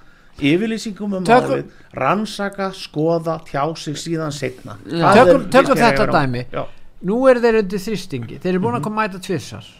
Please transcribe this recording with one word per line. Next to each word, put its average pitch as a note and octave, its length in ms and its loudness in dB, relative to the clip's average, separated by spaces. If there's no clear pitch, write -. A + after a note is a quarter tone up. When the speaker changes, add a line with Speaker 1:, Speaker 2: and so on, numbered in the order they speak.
Speaker 1:
yfirlýsingum G3+ 800 -2
um F#3 60 -6
Speaker 2:
Tökum A#3 260 4
Speaker 1:
málið, C#3+ 220 -4
rannsaka, G3 760 -4
skoða, D#3+ 720 -4
tjá C#3+ 200 -4
sig D3 180 -10
síðan D#3+ 360 -6
seinna. B2+ 540 -10
Speaker 3:
Já. E3 160 -4
Speaker 1:
Það F#3 160 6
er B3 80 8
Speaker 2:
Tökum, E3+ 240 4
tökum C4+ 160 6
Speaker 1:
finnst C#4+ 40 -2
mér B3+ 120 2
Speaker 2:
þetta A#3 100 6
Speaker 1:
eiga C#3 120 2
að C#3 40 2
vera. C#3+ 200 2
Speaker 2:
dæmi. B2 240 -4
Speaker 1:
Já. D3 140 -6
Speaker 2:
Nú G3+ 140 -2
eru A#3+ 120 6
þeir A3+ 180 4
undir G3 200 -4
þrýstingi. C#3+ 600 -8
Þeir F#3 140 -2
eru F#3 60 0
búin A3+ 140 -2
að A#3+ 60 -4
Speaker 1:
Mhm. D3+ 40 -6
Speaker 2:
koma G#3+ 180 -4
að G#3+ 80 -2
mæta F#3+ 100 -10
tvisvar. D3+ 460 -8